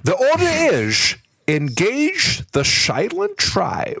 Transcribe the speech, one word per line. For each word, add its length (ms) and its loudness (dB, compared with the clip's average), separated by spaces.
The 120 2
order 600 2
is 400 0
engage 1040 -2
the 120 2
silent 720 -2
tribe. 640 -2